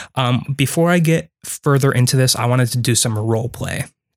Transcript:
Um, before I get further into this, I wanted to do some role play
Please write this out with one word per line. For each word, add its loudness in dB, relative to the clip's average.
Um, -2
before 0
I 4
get 0
further 0
into 2
this, 2
I -4
wanted 2
to -2
do 0
some -2
role -2
play -8